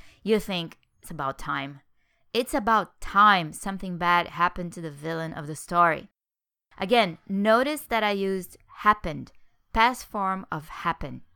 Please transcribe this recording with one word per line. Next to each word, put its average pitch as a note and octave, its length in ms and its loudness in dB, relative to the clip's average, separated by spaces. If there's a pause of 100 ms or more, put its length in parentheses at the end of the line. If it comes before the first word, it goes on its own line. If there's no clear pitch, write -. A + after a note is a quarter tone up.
(240)
you G#3+ 160 2
think, F3 400 -6 (240)
"It's - 80 -14
about C#3 260 -6
time. C#3+ 440 -8 (520)
It's A#3+ 200 -2
about A3 460 0
time G3 540 4
something F#3+ 440 -8
bad F3 300 2
happened F3 460 -2
to E3+ 80 -14
the D#3+ 100 -8
villain D#3+ 400 -6
of D3 160 -10
the D#3 80 -8
story." E3+ 540 2 (680)
Again, G3 400 2 (120)
notice A3+ 540 2
that A3 200 -2
I G#3 80 0
used F#3+ 460 -4 (220)
happened, F3 520 0 (400)
past A#3 340 2
form F#3+ 460 -4
of D#3 160 -8
happen. C#3 540 -8 (140)